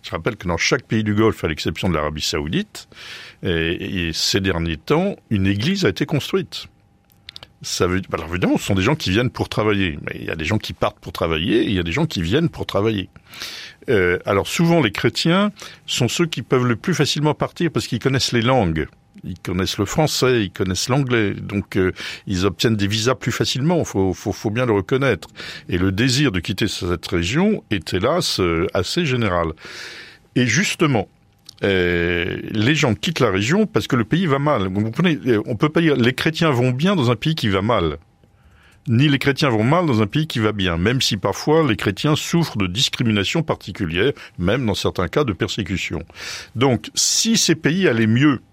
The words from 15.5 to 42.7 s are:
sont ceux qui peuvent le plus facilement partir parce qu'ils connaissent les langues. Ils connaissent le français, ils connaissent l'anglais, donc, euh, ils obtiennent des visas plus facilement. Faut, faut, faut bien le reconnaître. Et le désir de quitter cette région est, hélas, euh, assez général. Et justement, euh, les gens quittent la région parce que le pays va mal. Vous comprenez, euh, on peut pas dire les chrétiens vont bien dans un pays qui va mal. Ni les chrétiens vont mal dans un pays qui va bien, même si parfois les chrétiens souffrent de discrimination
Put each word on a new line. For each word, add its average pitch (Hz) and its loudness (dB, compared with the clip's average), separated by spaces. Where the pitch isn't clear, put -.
sont - -2
ceux - 0
qui 160 -6
peuvent 123 2
le 120 2
plus 175 -2
facilement 147 0
partir - -2
parce - -2
qu'ils 117 -2
connaissent 131 0
les 120 4
langues. 95 2
Ils 92 -10
connaissent 92 -4
le 101 2
français, 127 2
ils 90 -4
connaissent 95 -2
l'anglais, 123 2
donc, 95 -4
euh, 92 2
ils 92 0
obtiennent 110 2
des 101 0
visas 107 0
plus - -4
facilement. 147 0
Faut, 95 0
faut, 95 -4
faut - -4
bien 123 -2
le 113 2
reconnaître. 120 0
Et 87 0
le 95 2
désir 127 2
de 92 -2
quitter 101 -2
cette 90 -4
région 127 0
est, 95 -4
hélas, 135 0
euh, 85 2
assez 165 -2
général. 92 0
Et 123 4
justement, 127 0
euh, 87 2
les 113 2
gens 139 2
quittent - -2
la 113 4
région 127 2
parce - -2
que - 0
le 117 2
pays 170 0
va 135 2
mal. 139 0
Vous 98 0
comprenez, 151 0
euh, 113 4
on 127 -4
peut 151 2
pas 170 2
dire 156 4
les 127 4
chrétiens 160 0
vont 127 2
bien 165 2
dans 123 2
un 120 4
pays 156 -2
qui 127 -2
va 95 2
mal. 92 2
Ni 127 4
les 139 4
chrétiens 139 2
vont 110 2
mal 165 4
dans 110 4
un 104 0
pays 156 -2
qui - -4
va 107 2
bien, 92 0
même 110 2
si - 0
parfois 147 2
les 107 2
chrétiens 143 0
souffrent - -2
de 98 0
discrimination 107 0